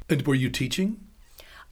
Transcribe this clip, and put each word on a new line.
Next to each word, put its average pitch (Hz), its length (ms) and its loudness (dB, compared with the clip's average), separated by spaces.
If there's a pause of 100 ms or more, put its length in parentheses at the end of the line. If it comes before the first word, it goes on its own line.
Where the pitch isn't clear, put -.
And 139 180 2
were 139 100 4
you 127 120 2
teaching? 185 560 -2 (680)